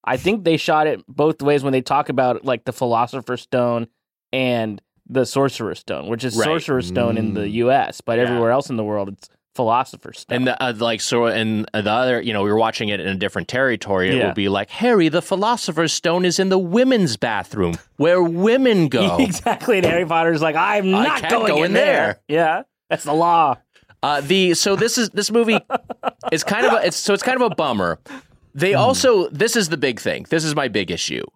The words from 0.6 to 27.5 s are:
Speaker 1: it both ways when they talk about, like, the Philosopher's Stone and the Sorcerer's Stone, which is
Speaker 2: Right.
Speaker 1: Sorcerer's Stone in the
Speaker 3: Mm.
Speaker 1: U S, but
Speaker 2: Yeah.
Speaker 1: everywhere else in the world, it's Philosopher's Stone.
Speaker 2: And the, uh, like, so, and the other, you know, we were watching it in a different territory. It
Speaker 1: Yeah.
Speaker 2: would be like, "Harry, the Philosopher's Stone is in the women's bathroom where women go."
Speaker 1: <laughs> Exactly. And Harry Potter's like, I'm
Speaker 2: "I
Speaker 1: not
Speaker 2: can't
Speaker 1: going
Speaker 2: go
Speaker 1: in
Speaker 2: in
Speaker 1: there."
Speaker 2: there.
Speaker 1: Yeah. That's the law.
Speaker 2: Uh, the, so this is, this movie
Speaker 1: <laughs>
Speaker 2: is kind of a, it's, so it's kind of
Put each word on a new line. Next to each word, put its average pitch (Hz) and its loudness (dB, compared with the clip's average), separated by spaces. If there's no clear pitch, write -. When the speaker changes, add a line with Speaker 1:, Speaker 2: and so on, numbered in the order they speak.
Speaker 1:
it 110 -4
both 147 0
ways 143 2
when 139 0
they 131 2
talk 139 -2
about, 127 0
like, 127 -4
the 127 -6
Philosopher's 123 -2
Stone 120 -2
and 120 -2
the 127 0
Sorcerer's 131 -2
Stone, 78 -10
which 117 -4
is 117 -4
Speaker 2:
Right. 110 2
Speaker 1:
Sorcerer's 151 -2
Stone 117 -2
in 107 -2
the 107 -4
Speaker 3:
Mm. 101 -4
Speaker 1:
U 117 2
S, 131 0
but 117 -2
Speaker 2:
Yeah. 123 2
Speaker 1:
everywhere 120 0
else 139 -2
in 123 -4
the 110 -4
world, 104 -4
it's - -18
Philosopher's - -4
Stone. - -6
Speaker 2:
And 127 0
the, 127 -2
uh, 127 -2
like, 113 -2
so, 120 0
and 110 0
the 104 0
other, 123 0
you 110 -4
know, 101 0
we 104 0
were 107 2
watching 110 0
it 101 -2
in 82 -6
a 95 -2
different 95 -4
territory. 104 0
It 95 2
Speaker 1:
Yeah. 113 2
Speaker 2:
would - -4
be 98 0
like, 98 -2
"Harry, 208 2
the 160 0
Philosopher's 190 -2
Stone 180 0
is 175 2
in 190 2
the 190 4
women's 196 2
bathroom 98 -2
where 175 4
women 196 4
go." 175 2
Speaker 1:
<laughs> - 2
Exactly. 220 0
And 175 2
Harry 170 2
Potter's 165 2
like, 156 0
I'm 190 0
Speaker 2:
"I 214 2
Speaker 1:
not 285 0
Speaker 2:
can't 160 -2
Speaker 1:
going 226 2
Speaker 2:
go 151 2
Speaker 1:
in 165 2
Speaker 2:
in 190 0
Speaker 1:
there." 254 4
Speaker 2:
there. 196 0
Speaker 1:
Yeah. 165 0
That's 156 -4
the 147 -2
law. 165 4
Speaker 2:
Uh, 143 0
the, 180 2
so 196 0
this 233 0
is, 220 0
this 202 -4
movie 226 2
Speaker 1:
<laughs> - -8
Speaker 2:
is 160 -2
kind 220 0
of 233 4
a, 220 2
it's, 175 -2
so - -2
it's 190 -6
kind 254 0
of 233 2